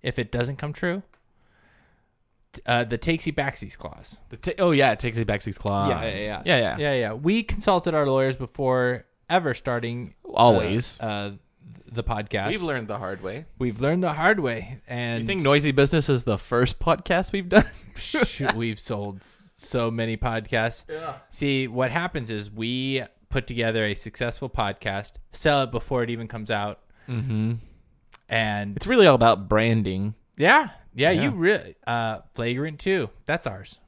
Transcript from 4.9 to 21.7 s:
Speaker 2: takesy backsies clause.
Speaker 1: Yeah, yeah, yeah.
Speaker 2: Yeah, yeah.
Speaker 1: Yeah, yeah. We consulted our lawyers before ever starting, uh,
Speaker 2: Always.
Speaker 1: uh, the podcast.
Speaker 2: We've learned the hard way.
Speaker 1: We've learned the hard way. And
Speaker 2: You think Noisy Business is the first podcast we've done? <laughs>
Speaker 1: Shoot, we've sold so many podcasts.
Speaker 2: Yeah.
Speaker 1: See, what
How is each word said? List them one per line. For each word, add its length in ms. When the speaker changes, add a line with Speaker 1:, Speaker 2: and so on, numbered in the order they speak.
Speaker 2:
takesy 300
backsies 340
clause. 320
Speaker 1:
Yeah, 140
yeah, 140
yeah. 260
Speaker 2:
Yeah, 140
yeah. 200
Speaker 1:
Yeah, 160
yeah. 180
We 300
consulted 520
our 120
lawyers 300
before 720
ever 260
starting, 600
uh, 100
Speaker 2:
Always. 680
Speaker 1:
uh, 320
the 140
podcast. 460
Speaker 2:
We've 120
learned 240
the 120
hard 240
way. 240
Speaker 1:
We've 220
learned 240
the 80
hard 260
way. 480
And 360
Speaker 2:
You 40
think 160
Noisy 300
Business 360
is 160
the 140
first 400
podcast 540
we've 160
done? 160
<laughs> 160
Speaker 1:
Shoot, 580
we've 240
sold 440
so 340
many 260
podcasts. 720
Speaker 2:
Yeah. 260
Speaker 1:
See, 360
what 240